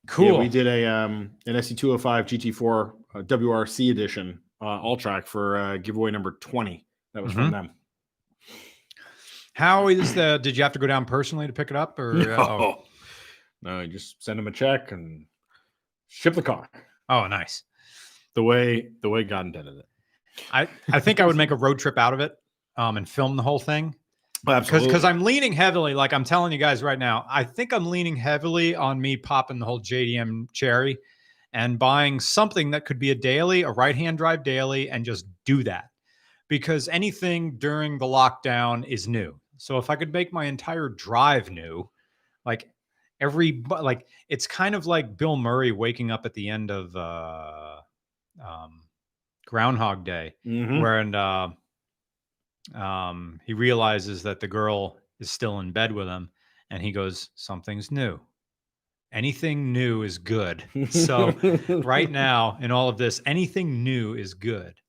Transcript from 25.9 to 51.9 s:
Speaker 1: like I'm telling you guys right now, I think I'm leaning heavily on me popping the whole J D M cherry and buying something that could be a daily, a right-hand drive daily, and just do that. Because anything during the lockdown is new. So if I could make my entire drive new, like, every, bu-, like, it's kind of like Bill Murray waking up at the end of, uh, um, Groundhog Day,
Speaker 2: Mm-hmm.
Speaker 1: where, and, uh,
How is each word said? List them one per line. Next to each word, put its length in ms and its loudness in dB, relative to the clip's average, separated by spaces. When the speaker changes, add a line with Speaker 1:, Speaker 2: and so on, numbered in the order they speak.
Speaker 1:
like 180 2
I'm 100 2
telling 280 2
you 80 -4
guys 240 2
right 160 0
now, 280 0
I 160 0
think 300 -4
I'm 140 0
leaning 280 -2
heavily 600 0
on 260 -2
me 160 -2
popping 400 -2
the 80 -6
whole 140 -4
J 260 -2
D 140 -2
M 340 -6
cherry 460 2
and 280 -2
buying 400 4
something 520 2
that 140 -4
could 140 -6
be 100 0
a 60 4
daily, 480 2
a 80 -2
right-hand 480 0
drive 240 0
daily, 480 -2
and 120 -4
just 220 -6
do 180 4
that. 260 -6
Because 420 -2
anything 680 -2
during 400 -2
the 80 -2
lockdown 800 2
is 220 -6
new. 340 -4
So 220 -4
if 100 -4
I 60 2
could 180 -6
make 180 -2
my 140 -4
entire 420 -6
drive 640 2
new, 400 -12
like, 240 -6
every, 340 2
bu-, 280 -6
like, 240 -2
it's 160 -4
kind 300 -2
of 100 -6
like 320 -2
Bill 180 0
Murray 360 0
waking 400 -4
up 160 -6
at 80 -10
the 120 -8
end 220 -6
of, 260 -8
uh, 840 -12
um, 440 -18
Groundhog 560 0
Day, 320 -8
Speaker 2:
Mm-hmm. 340 -2
Speaker 1:
where, 200 4
and, 160 -2
uh, 340 -2